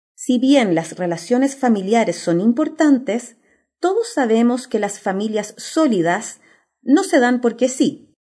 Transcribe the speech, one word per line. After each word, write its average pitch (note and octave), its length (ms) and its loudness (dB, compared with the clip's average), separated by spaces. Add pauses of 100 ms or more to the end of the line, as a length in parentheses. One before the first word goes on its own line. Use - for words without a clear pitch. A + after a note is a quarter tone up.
(160)
si B3 240 -2
bien C4 340 4
las - 220 -4
relaciones A#3+ 580 -2
familiares G#3+ 640 0
son E3+ 240 -2
importantes, C4 960 0 (420)
todos G4+ 300 0
sabemos A#3+ 580 0
que G#3+ 140 -4
las G3+ 180 -6
familias G#3 580 -4
sólidas G#3+ 840 -2 (420)
no F4 220 2
se E4 160 2
dan B3 200 2
porque B3 280 0
sí. - 440 -4 (100)